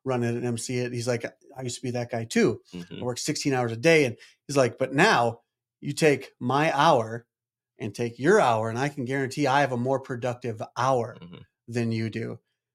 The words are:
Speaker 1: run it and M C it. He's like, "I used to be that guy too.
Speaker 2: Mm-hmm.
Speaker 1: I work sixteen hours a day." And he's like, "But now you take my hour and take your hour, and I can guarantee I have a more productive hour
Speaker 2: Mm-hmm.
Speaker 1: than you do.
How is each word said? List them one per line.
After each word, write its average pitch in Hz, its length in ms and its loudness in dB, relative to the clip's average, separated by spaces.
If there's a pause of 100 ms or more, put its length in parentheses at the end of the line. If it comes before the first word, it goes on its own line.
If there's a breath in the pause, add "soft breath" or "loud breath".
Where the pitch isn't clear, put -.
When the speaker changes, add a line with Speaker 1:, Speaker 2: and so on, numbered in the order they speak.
Speaker 1:
run 127 180 -2
it 117 120 0
and 123 120 -4
M 120 120 -2
C 127 200 -6
it. 123 140 -4
He's 120 160 -4
like, 120 160 -2 (320)
"I 131 60 -12
used 120 140 -8
to - 60 -14
be 139 100 -4
that 120 180 -6
guy 113 140 -4
too. 127 360 0 (140)
Speaker 2:
Mm-hmm. - 260 -14
Speaker 1:
I - 40 -8
work 123 140 -6
sixteen 147 360 -4
hours 120 180 0
a 113 40 -6
day." 156 300 6
And 117 100 -4 (300 loud breath)
he's 117 100 -6
like, 123 220 4
"But 131 160 -2
now 139 460 4 (420)
you 147 100 -8
take 143 480 2
my 139 340 0
hour 120 520 4 (520)
and 113 160 -8
take 120 240 -6
your 180 220 6
hour, 113 300 4
and 113 80 -4
I 139 100 0
can 139 160 -6
guarantee 135 420 -2
I 135 140 4
have 131 120 2
a 123 60 -2
more 131 220 0
productive 120 640 -6 (160)
hour 120 420 0
Speaker 2:
Mm-hmm. 87 160 -18 (320)
Speaker 1:
than 117 240 -2
you 113 180 -4
do. 117 280 -8 (360)